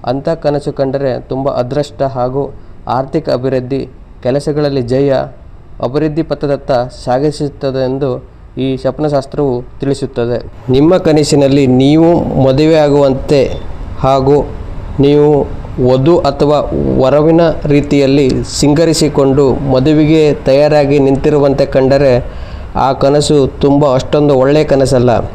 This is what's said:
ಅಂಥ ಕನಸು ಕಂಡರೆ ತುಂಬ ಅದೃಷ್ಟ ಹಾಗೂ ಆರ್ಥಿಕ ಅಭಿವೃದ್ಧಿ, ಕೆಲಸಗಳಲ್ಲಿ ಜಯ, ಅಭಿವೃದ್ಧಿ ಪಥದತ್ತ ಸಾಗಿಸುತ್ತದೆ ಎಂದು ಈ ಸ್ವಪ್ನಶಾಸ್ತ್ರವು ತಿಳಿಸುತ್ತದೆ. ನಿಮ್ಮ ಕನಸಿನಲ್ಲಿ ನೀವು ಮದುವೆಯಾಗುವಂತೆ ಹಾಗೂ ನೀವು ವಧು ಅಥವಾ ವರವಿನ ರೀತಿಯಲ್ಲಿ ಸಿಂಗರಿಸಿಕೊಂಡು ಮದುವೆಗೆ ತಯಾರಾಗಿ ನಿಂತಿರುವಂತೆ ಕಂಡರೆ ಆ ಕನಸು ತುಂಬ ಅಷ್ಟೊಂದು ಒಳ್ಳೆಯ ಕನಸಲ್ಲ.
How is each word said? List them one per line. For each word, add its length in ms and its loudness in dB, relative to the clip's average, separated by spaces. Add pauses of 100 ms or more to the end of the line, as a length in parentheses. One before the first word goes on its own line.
ಅಂಥ 200 -4 (140)
ಕನಸು 340 -2
ಕಂಡರೆ 340 -2 (180)
ತುಂಬ 160 -6 (160)
ಅದೃಷ್ಟ 380 -6 (160)
ಹಾಗೂ 260 -4 (540)
ಆರ್ಥಿಕ 300 -4 (100)
ಅಭಿವೃದ್ಧಿ, 440 -4 (440)
ಕೆಲಸಗಳಲ್ಲಿ 680 -2
ಜಯ, 220 2 (720)
ಅಭಿವೃದ್ಧಿ 440 -2
ಪಥದತ್ತ 420 -4 (320)
ಸಾಗಿಸುತ್ತದೆ 840 -4
ಎಂದು 220 -4 (560)
ಈ 20 -2 (160)
ಸ್ವಪ್ನಶಾಸ್ತ್ರವು 720 -2 (240)
ತಿಳಿಸುತ್ತದೆ. 580 -4 (380)
ನಿಮ್ಮ 220 4 (100)
ಕನಸಿನಲ್ಲಿ 560 2 (180)
ನೀವು 280 4 (360)
ಮದುವೆಯಾಗುವಂತೆ 960 2 (640)
ಹಾಗೂ 340 2 (680)
ನೀವು 220 4 (600)
ವಧು 280 4 (160)
ಅಥವಾ 280 0 (420)
ವರವಿನ 400 4 (320)
ರೀತಿಯಲ್ಲಿ 540 2 (320)
ಸಿಂಗರಿಸಿಕೊಂಡು 880 2 (260)
ಮದುವೆಗೆ 500 2 (260)
ತಯಾರಾಗಿ 580 4
ನಿಂತಿರುವಂತೆ 680 2
ಕಂಡರೆ 380 4 (720)
ಆ 20 0 (160)
ಕನಸು 340 2 (260)
ತುಂಬ 180 4 (140)
ಅಷ್ಟೊಂದು 460 2
ಒಳ್ಳೆಯ 300 2
ಕನಸಲ್ಲ. 380 2 (240)